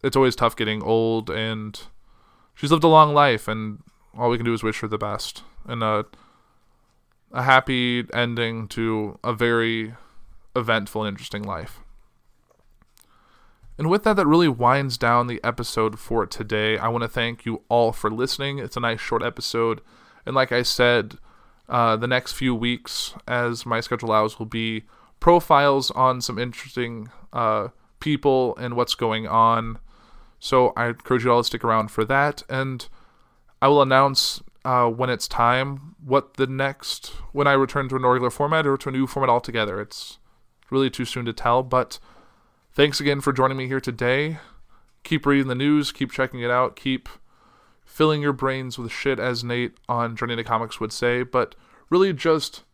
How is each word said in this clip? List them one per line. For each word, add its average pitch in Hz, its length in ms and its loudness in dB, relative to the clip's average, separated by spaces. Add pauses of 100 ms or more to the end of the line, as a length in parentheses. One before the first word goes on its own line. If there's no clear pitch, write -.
it's 131 120 0
always 131 200 4
tough 117 180 2
getting 107 280 -4
old, 113 480 0
and 110 500 -6 (720)
she's 143 160 -4
lived 165 140 4
a 165 40 8
long 156 260 8
life, 139 340 4
and 110 340 -8 (340)
all 120 120 0
we 120 80 2
can 117 80 -6
do 117 80 0
is 110 100 -2
wish 110 180 -2
her 113 80 -6
the 107 100 -4
best, 104 440 -8 (220)
and 117 180 -6
a, 107 220 0 (1300)
a 127 100 -4
happy 123 720 4
ending 117 560 -2
to 110 560 -4
a 120 80 -2
very 113 640 0 (600)
eventful 110 500 0
and 104 40 -4
interesting 101 340 -10
life. 92 380 -10 (2000)
And 156 100 -2
with 202 160 2
that, 214 120 4
that 185 100 4
really 165 220 6
winds 127 500 2
down 120 280 2
the 120 160 -8
episode 113 560 -2
for 110 280 -2
today. 107 500 -2
I 113 120 -2
wanna 117 200 -2
thank 117 380 -4
you 110 240 -4
all 117 200 4
for 110 200 -2
listening. 139 480 -4
It's 113 180 -10
a 120 40 -4
nice 117 200 -2
short 113 220 -4
episode. 113 580 -2 (460)
And 131 100 -4
like 131 160 0
I 120 100 0
said, 120 540 2 (540)
uh, 117 260 2
the 117 100 -4
next 127 280 -2
few 127 200 0
weeks, - 600 -4 (120)
as 120 380 -4
my 113 160 -2
schedule 117 300 -6
allows, 107 280 2
will 113 80 -8
be 113 380 -6 (360)
profiles 143 720 4
on 127 280 0
some 120 180 -6
interesting, 117 680 -8 (240)
uh, 110 360 0 (300)
people 135 580 2
and 120 200 -8
what's 120 180 0
going 110 320 -2
on. 113 520 2 (600)
So 127 380 2
I 120 120 -2
encourage 120 360 -2
you 123 80 4
all 120 80 6
to 117 60 -2
stick - 180 -6
around 110 260 0
for 110 140 -2
that. 139 460 0
And 131 360 -4 (760)
I 135 80 4
will 143 140 6
announce, 135 600 2 (240)
uh, 123 240 4
when 123 180 -2
it's 120 180 -4
time, 135 760 0
what 135 300 0
the 135 120 0
next, 135 600 -6 (260)
when 143 140 2
I 139 80 6
return 135 340 0
to 131 80 -4
an 131 80 -2
regular 123 260 4
format 151 360 0
or 135 100 2
to 135 140 -8
a - 20 -8
new 131 140 0
format 131 240 0
altogether. 110 500 0
It's - 380 -14 (520)
really 135 200 2
too 123 160 -6
soon 123 180 -8
to 117 80 -4
tell, 120 300 0
but 127 360 -2 (760)
thanks 143 260 2
again 143 200 0
for 135 140 0
joining 131 240 2
me 131 80 -6
here 131 160 -4
today. 131 560 -2 (640)
Keep 151 220 -2
reading 139 220 4
the 127 60 -2
news, 143 380 2
keep 127 180 -6
checking 127 300 -4
it 120 100 -2
out, 127 240 0
keep - 320 -4 (800)
filling 156 380 0
your 143 100 2
brains 131 460 -4
with 117 120 -8
shit, 135 300 -2
as 120 240 -2
Nate 120 320 -4 (140)
on 117 260 -2
Journey 120 200 -4
to 113 60 -4
Comics 113 380 -2
would 110 100 -4
say, 123 320 0
but 123 320 -2 (360)
really 185 240 2
just 160 480 0 (120)